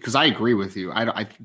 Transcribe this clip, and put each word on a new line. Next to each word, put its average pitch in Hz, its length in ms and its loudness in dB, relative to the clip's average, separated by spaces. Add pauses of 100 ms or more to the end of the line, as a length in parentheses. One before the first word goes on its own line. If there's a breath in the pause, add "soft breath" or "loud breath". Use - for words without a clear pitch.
'cause 117 140 -4
I 143 100 4
agree 120 300 2
with 98 240 -2
you. 92 140 -6
I, 113 280 -2
I 107 60 -6 (180)